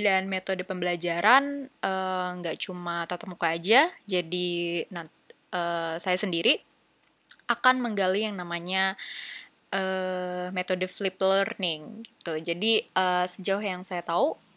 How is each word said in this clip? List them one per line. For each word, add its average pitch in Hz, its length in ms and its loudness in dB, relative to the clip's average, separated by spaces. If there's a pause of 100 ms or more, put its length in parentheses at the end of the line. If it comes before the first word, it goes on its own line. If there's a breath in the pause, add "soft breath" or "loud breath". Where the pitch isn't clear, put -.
Dan 190 320 2
metode 185 320 -2
pembelajaran, 180 1040 2
eh, 185 600 -2 (120)
nggak 165 180 -4
cuma 175 460 -4
tatap 180 260 -8
muka 170 240 0
aja, 226 380 4 (160)
jadi 175 840 -2
nan-, 165 220 -10 (400)
eh, 170 480 -2
saya 185 180 2
sendiri 185 400 2 (880)
akan 254 320 4
menggali 208 480 2
yang 208 80 -4
namanya, 180 640 -2 (800 loud breath)
eh, 185 800 -2
metode 185 320 -2
flip 190 320 -4
learning 190 880 0
gitu. - 320 -6
Jadi, 175 480 2
eh, 180 400 2
sejauh 196 360 -2
yang 185 200 -4
saya 180 240 -4
tahu, 202 300 2 (200)